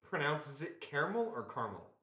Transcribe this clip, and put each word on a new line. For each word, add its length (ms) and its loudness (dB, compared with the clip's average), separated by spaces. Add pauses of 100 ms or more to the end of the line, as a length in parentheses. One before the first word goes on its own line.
pronounces 600 0
it, 180 -6
caramel 540 2
or 80 -4
caramel? 480 -4 (120)